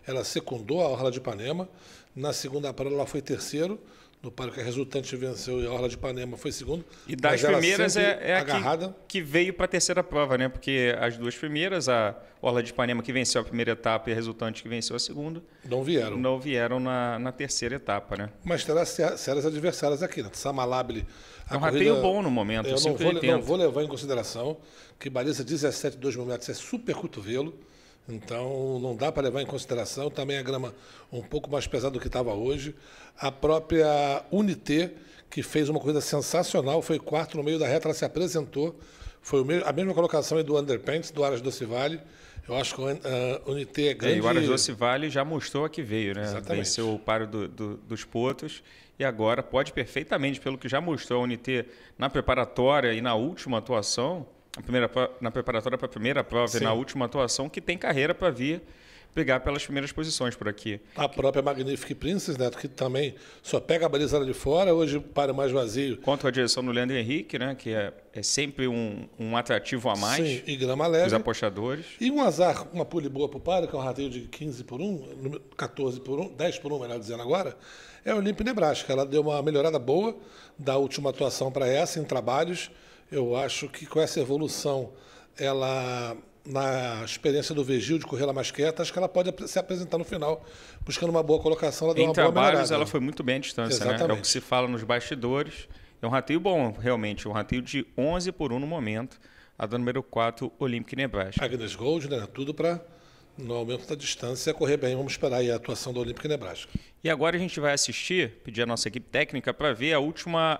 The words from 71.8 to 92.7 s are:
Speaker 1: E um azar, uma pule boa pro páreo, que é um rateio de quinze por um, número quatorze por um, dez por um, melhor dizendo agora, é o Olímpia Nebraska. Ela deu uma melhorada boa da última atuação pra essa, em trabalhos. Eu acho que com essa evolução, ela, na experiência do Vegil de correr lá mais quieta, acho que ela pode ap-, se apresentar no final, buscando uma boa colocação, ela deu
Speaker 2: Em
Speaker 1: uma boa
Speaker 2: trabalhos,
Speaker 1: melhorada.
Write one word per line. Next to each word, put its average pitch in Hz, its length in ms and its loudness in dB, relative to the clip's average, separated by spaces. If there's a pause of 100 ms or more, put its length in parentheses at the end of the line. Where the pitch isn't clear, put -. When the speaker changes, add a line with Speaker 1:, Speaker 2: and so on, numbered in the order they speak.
Speaker 1:
E 247 120 2
um 294 100 4
azar, 175 520 4
uma 165 120 -2
pule 147 240 -2
boa 139 200 0
pro 139 100 -10
páreo, 170 280 0
que 147 80 -6
é - 20 -4
um 131 60 -4
rateio 135 260 -4
de 123 120 -8
quinze 123 420 -10
por 123 180 -10
um, 196 160 -2 (180)
número 135 260 -8 (140)
quatorze 127 440 -4
por 131 200 -4
um, 190 160 -4
dez 156 220 -2
por 147 140 -8
um, 143 80 -2
melhor 120 200 -6
dizendo 113 220 -8
agora, 151 340 0 (500)
é 214 80 2
o 214 40 2
Olímpia 208 260 0
Nebraska. 180 500 2
Ela 135 120 4
deu 143 160 2
uma 147 200 0
melhorada 151 380 4
boa 180 360 2 (420)
da 135 200 0
última 139 320 0
atuação 131 420 0
pra 135 160 0
essa, 160 320 2
em 151 40 -2
trabalhos. 143 680 0 (400)
Eu 123 240 0
acho 135 340 -2
que - 160 -14
com 156 160 2
essa 160 180 0
evolução, 139 720 0 (460)
ela, 131 800 -2 (260)
na 131 640 -2
experiência 143 480 0
do 147 100 2
Vegil 131 360 2
de 156 80 -8
correr 135 180 -2
lá 139 80 2
mais 131 160 -2
quieta, 156 320 0
acho 160 100 -4
que - 60 -8
ela 180 100 2
pode 180 220 2
ap-, 185 180 -6
se - 120 -2
apresentar 175 400 -2
no 170 40 -4
final, 160 400 -2 (380)
buscando 170 300 0
uma 165 100 6
boa 156 180 6
colocação, 160 500 2
ela 160 40 4
deu 160 120 6
Speaker 2:
Em - 20 6
Speaker 1:
uma 160 60 4
boa 165 120 8
Speaker 2:
trabalhos, 147 360 6
Speaker 1:
melhorada. 151 120 2